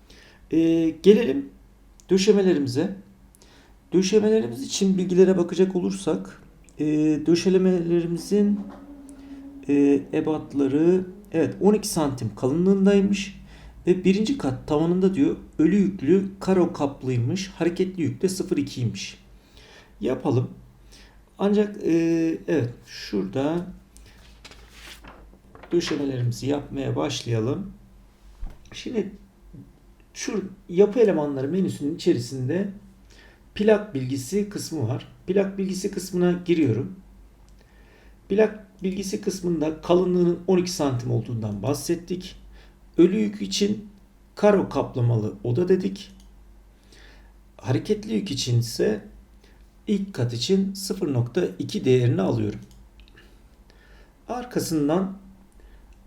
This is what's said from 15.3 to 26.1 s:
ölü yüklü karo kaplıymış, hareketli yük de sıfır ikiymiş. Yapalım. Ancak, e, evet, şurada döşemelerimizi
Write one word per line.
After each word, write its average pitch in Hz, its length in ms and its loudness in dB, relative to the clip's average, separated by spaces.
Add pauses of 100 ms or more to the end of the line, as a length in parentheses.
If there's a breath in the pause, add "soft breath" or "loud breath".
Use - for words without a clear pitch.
ölü 170 180 4
yüklü 185 540 2 (100)
karo 180 320 2
kaplıymış, 131 760 -2
hareketli 175 540 -2
yük 127 200 -4
de 190 60 2
sıfır 185 280 -4
ikiymiş. 120 600 -4 (840 loud breath)
Yapalım. 123 500 -2 (880 soft breath)
Ancak, 202 460 0
e, 156 80 0 (560)
evet, 131 220 0 (160)
şurada 170 800 -4 (2000 loud breath)
döşemelerimizi 135 720 -2